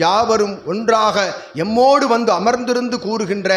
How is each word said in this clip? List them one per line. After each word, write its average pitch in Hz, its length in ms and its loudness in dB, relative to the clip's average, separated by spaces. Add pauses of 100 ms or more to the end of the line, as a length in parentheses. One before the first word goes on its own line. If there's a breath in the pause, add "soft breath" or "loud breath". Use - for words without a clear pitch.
யாவரும் 208 500 2 (180)
ஒன்றாக 214 460 0 (460 loud breath)
எம்மோடு 262 500 4
வந்து 226 200 0
அமர்ந்திருந்து 240 720 -2
கூறுகின்ற 202 520 -4